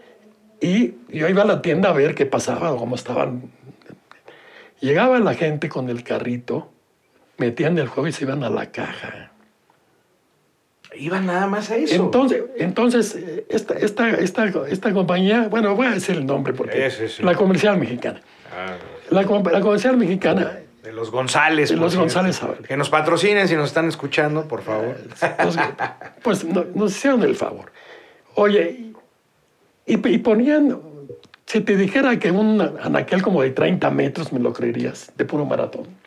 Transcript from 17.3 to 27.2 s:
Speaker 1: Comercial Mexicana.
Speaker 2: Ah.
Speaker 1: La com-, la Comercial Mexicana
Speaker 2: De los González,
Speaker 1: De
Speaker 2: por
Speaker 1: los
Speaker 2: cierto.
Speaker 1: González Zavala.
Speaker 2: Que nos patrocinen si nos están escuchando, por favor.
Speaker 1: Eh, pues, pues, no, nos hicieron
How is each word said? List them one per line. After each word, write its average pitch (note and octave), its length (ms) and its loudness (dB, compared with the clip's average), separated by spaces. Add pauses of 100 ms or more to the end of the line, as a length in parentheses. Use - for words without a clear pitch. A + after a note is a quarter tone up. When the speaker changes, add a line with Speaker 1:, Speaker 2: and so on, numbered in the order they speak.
Speaker 1:
Comercial F#3+ 420 4
Mexicana. A#2+ 440 -4 (300)
Speaker 2:
Ah. F#2 240 -10 (360)
Speaker 1:
La F#3+ 140 4
com-, G3+ 220 2
la G3+ 140 4
Comercial G#3+ 360 4
Mexicana F3 600 0 (260)
Speaker 2:
De A2+ 100 -14
los A2+ 180 -8
González, D3 580 2
Speaker 1:
De E3 60 2
Speaker 2:
por E3 80 0
Speaker 1:
los E3+ 80 2
Speaker 2:
cierto. F#3 140 2
Speaker 1:
González F3+ 340 0
Zavala. - 280 -8
Speaker 2:
Que C3+ 100 -4
nos C#3+ 120 -2
patrocinen F3 580 2
si E3 80 2
nos D3 120 0
están E3 220 0
escuchando, D3+ 580 -2
por G2+ 140 -6
favor. A2 340 -4 (260)
Speaker 1:
Eh, E3 220 -2
pues, E3 140 0 (680)
pues, G#3 220 0
no, F3+ 180 0 (100)
nos G3+ 220 0
hicieron C4 280 2